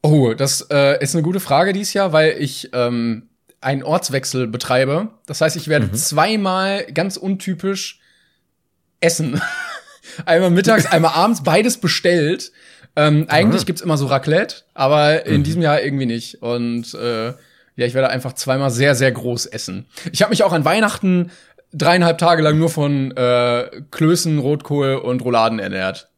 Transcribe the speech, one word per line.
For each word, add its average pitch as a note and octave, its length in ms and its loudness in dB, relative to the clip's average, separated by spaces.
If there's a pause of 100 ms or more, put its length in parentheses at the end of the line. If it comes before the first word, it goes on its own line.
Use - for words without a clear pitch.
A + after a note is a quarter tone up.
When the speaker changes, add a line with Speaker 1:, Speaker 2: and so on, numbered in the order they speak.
Speaker 1:
Oh, D3 320 4
das, C3+ 280 -2 (100)
äh, C#3 320 2
ist C#3+ 140 -2
eine D#3+ 80 0
gute F3+ 160 -2
Frage F#3+ 320 2
dieses G3 200 -4
Jahr, G3 200 0
weil D#3 260 4
ich, C3+ 340 -8
ähm, A#2 580 -2 (300)
einen C3+ 220 -4
Ortswechsel C3+ 640 -2
betreibe. C3 640 0 (180)
Das D3 140 -6
heißt, D#3+ 160 2
ich D#3 100 -10
werde D3 200 2
Speaker 2:
Mhm. F#2 80 -4
Speaker 1:
zweimal F#3+ 880 0 (100)
ganz F#3 220 -2
untypisch F#3+ 840 -6 (1000)
essen. D#3+ 420 -2 (400)
<laughs> - 420 -18
Einmal F3 260 4
mittags, F#3+ 360 4
Speaker 2:
<laughs> - 60 0
Speaker 1:
einmal D#3+ 220 4
abends, F#3 280 2
beides G#3+ 360 2
bestellt. E3+ 760 0 (420)
Ähm, D3+ 340 2
eigentlich F3+ 340 2
Speaker 2:
Ah. - 20 -4
Speaker 1:
gibt's E3+ 180 -4
immer D#3+ 160 -2
so C#3 80 -2
Raclette, C#3+ 560 -2 (100)
aber D3 540 2
in D3+ 120 2
Speaker 2:
Mhm. D3 60 2
Speaker 1:
diesem D#3+ 180 -2
Jahr D3+ 200 2
irgendwie C3+ 240 -2
nicht. A#2 360 -6
Und, A#2+ 520 -4
äh, A2+ 360 -4
ja, - 560 -8
ich A#2+ 80 -4
werde C3 140 2
einfach B2+ 260 -4
zweimal C3+ 360 -2
sehr, C3+ 240 2
sehr C3 160 2
groß A#2+ 360 -6
essen. G#2 400 -10 (260)
Ich - 100 2
hab G#3 80 2
mich A3 140 2
auch F#3 80 2
an D#3 120 0
Weihnachten F#3 680 0 (400)
dreieinhalb E3+ 460 2
Tage E3+ 240 4
lang D3+ 140 4
nur D#3+ 140 2
von, C#3+ 460 -2
äh, B2 520 2 (220)
Klößen, D#3+ 480 0
Rotkohl C#3+ 560 0
und B2 300 -4
Rouladen A2+ 340 2
ernährt. F#2+ 600 -6